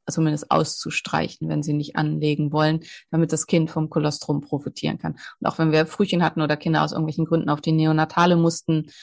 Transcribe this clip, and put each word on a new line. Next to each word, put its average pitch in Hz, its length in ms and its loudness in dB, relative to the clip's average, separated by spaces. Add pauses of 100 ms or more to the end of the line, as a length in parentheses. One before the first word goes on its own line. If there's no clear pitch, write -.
(100)
zumindest 151 400 0
auszustreichen, - 1000 -2
wenn 151 140 -2
sie 151 100 -4
nicht 147 220 -4
anlegen 151 560 0
wollen, 156 300 2 (320)
damit 160 200 2
das 151 140 -2
Kind 160 240 2
vom 156 200 -2
Kolostrum 147 500 -2
profitieren - 580 -6
kann. - 220 -8 (180)
Und - 80 -6
auch - 120 -2
wenn 160 120 2
wir 156 160 4
Frühchen 185 380 0
hatten 160 160 0
oder 151 160 0
Kinder 156 260 0
aus 151 80 0
irgendwelchen 160 360 -2
Gründen 165 220 0
auf 147 120 0
die 165 100 -2
Neonatale 156 640 4
mussten, 165 560 2 (120)